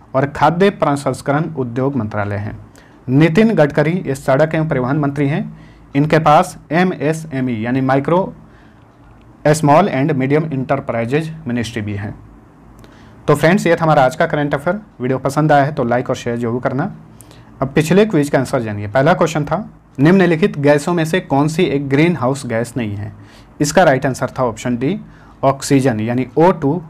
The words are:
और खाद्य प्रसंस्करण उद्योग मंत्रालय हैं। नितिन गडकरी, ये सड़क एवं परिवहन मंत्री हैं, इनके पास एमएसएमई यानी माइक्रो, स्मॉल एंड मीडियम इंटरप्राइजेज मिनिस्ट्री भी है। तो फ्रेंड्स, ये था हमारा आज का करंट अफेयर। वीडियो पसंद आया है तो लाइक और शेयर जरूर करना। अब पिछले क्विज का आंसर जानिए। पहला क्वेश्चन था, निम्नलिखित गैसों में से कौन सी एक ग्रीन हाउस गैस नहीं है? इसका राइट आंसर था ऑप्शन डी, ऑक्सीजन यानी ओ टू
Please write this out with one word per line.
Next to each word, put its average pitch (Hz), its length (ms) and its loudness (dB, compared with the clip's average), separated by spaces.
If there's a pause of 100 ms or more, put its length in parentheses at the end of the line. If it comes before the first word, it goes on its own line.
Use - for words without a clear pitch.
(140)
और 135 140 2
खाद्य 170 440 2
प्रसंस्करण 143 840 -2
उद्योग 131 400 -4
मंत्रालय 104 420 -4
हैं। 101 200 -8 (500)
नितिन 165 480 4
गडकरी, 151 420 2
ये 135 180 -6
सड़क 151 400 0
एवं 156 140 -2
परिवहन 131 280 -2
मंत्री 139 300 -2
हैं, 160 320 -6 (360)
इनके 156 240 2
पास 160 380 4 (140)
एमएसएमई 156 840 -2
यानी 120 260 -2
माइक्रो, 143 520 0 (1120)
स्मॉल 151 420 4
एंड 156 260 0
मीडियम 143 320 0
इंटरप्राइजेज 135 840 -4 (160)
मिनिस्ट्री 120 340 -4
भी 104 120 -6
है। 101 200 -8 (1120)
तो 151 80 4
फ्रेंड्स, 175 320 2
ये 165 80 4
था 165 80 -2
हमारा 151 200 4
आज 127 120 2
का 170 100 0
करंट 147 280 -2
अफेयर। 175 260 -2 (220)
वीडियो 131 180 -2
पसंद 147 320 0
आया 143 120 6
है 147 100 -2
तो 143 100 -2
लाइक 120 260 -2
और 127 60 -2
शेयर 120 220 -6
जरूर 120 240 -4
करना। 135 300 -4 (720)
अब 143 120 -4
पिछले 180 320 4
क्विज 247 240 0
का 147 100 0
आंसर 127 220 -2
जानिए। 104 260 -6
पहला 135 260 2
क्वेश्चन 160 320 0
था, 165 240 -6 (300)
निम्नलिखित 175 600 4
गैसों 147 340 2
में 165 120 0
से 175 160 -2
कौन 143 260 0
सी 160 160 0
एक 143 260 -2
ग्रीन 156 260 2
हाउस 131 300 -2
गैस 113 320 -4
नहीं 104 180 -4
है? 104 160 -10 (500)
इसका 151 220 2
राइट 139 220 2
आंसर 127 240 -4
था 131 140 -6
ऑप्शन 120 340 -4
डी, 143 220 -4 (440)
ऑक्सीजन 135 560 0
यानी 120 260 -2 (120)
ओ 170 140 6
टू 160 380 -2